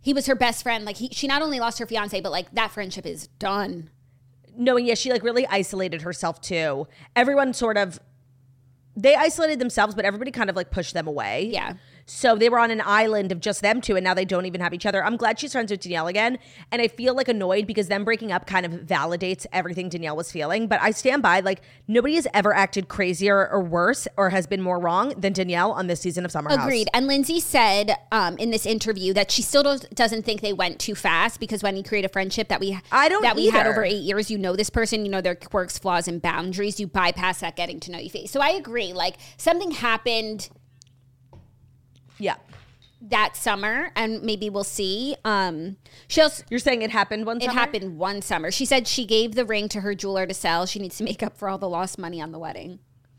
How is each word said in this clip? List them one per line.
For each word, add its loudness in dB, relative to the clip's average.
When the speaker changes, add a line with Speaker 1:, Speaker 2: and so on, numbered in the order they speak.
Speaker 1:
he 0
was 0
her 4
best 0
friend. -2
Like, -10
he, -8
she -4
not 2
only -2
lost -2
her -6
fiance, -4
but, -4
like, -6
that 0
friendship -8
is -12
done. -4
Speaker 2:
No, 4
and 2
yeah, 4
she, -2
like, 2
really 2
isolated -2
herself -4
too. -2
Everyone 6
sort 2
of, 0
they 8
isolated 2
themselves, 0
but -4
everybody -2
kind -2
of, -2
like, -6
pushed -4
them -4
away. -4
Speaker 1:
Yeah. -6
Speaker 2:
So 4
they 6
were 4
on 4
an -2
island 2
of -4
just -4
them 2
two, 0
and 2
now 2
they 0
don't -2
even -6
have -2
each -4
other. 0
I'm 0
glad 0
she's -8
friends -2
with -4
Danielle -4
again, 0
and 0
I 2
feel, 0
like, 0
annoyed 2
because -2
them 0
breaking -2
up -2
kind 0
of -6
validates -2
everything -4
Danielle -6
was -8
feeling. -2
But 2
I 4
stand 2
by, 6
like, -2
nobody 2
has 2
ever 4
acted 2
crazier 2
or 2
worse 2
or 4
has 0
been -2
more 0
wrong 2
than 0
Danielle 2
on -2
this -2
season -4
of -6
Summer -4
House. 2
Speaker 1:
Agreed. 0
And 2
Lindsay 2
said, 4
um, 0
in -2
this 0
interview 0
that 2
she 2
still 4
does, 2
doesn't 0
think -2
they -2
went -2
too -4
fast 2
because -6
when 0
you -6
create -2
a 0
friendship -2
that 0
we, -4
Speaker 2:
I 6
don't 2
Speaker 1:
that 4
we 4
had 6
Speaker 2:
either. 2
Speaker 1:
over 0
eight 0
years, -2
you -4
know 0
this -2
person, -2
you -4
know -2
their 0
quirks, -4
flaws, 0
and -6
boundaries. -2
You -6
bypass 0
that -8
getting -6
to -14
know -10
you -12
phase. -12
So 0
I 4
agree. -6
Like, -4
something 0
happened -2
Speaker 2:
Yeah. -2
Speaker 1:
that 2
summer, -2
and -2
maybe -4
we'll -4
see. -4
Um, -2
she 2
also 4
Speaker 2:
You're -2
saying 2
it -2
happened 0
one -4
Speaker 1:
It -4
Speaker 2:
summer? 0
Speaker 1:
happened -2
one -4
summer. -2
She -2
said 2
she -2
gave 2
the 2
ring -2
to -6
her -2
jeweler -4
to -6
sell. 0
She -6
needs -10
to -4
make -4
up -6
for -6
all -4
the -4
lost -4
money -10
on -10
the -14
wedding. -14